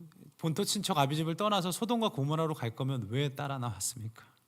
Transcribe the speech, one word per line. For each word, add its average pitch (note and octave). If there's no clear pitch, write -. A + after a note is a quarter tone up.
본토 E3
친척 G3
아비집을 D#3
떠나서 G3+
소돔과 A3
고모라로 D#3
갈 A#2+
거면 C3
왜 C3+
따라 C#3
나왔습니까?" A2